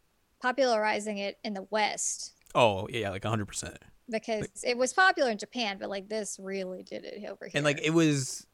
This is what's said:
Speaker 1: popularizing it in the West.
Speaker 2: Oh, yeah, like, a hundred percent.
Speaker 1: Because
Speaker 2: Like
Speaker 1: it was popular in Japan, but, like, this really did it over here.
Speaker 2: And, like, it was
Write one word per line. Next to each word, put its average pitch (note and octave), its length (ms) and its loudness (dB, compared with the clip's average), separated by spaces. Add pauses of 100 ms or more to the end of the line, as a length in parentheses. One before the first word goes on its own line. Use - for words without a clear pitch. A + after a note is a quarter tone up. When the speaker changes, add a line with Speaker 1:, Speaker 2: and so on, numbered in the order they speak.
(400)
Speaker 1:
popularizing G#3+ 760 2
it G3+ 260 -6
in A3 100 -4
the F#3+ 160 -8
West. - 600 -2 (220)
Speaker 2:
Oh, G#2+ 360 4
yeah, G#2 200 -2
like, F#2+ 140 -6
a A2 40 -2
hundred G#2+ 180 0
percent. - 320 -10 (320)
Speaker 1:
Because A3 320 -4
Speaker 2:
Like - 80 -8 (140)
Speaker 1:
it B3 120 0
was B3 160 2
popular F4+ 380 4
in G#3 80 -2
Japan, G#3 400 -4
but, G#3 100 -6
like, G3 200 -6
this G#3+ 340 -6
really F#3+ 400 -6
did G#3 220 -12
it G#3 260 -12
over - 160 -12
here. F#3 80 -14
Speaker 2:
And, D3 100 2
like, D3 180 2
it D3+ 80 2
was D3+ 640 4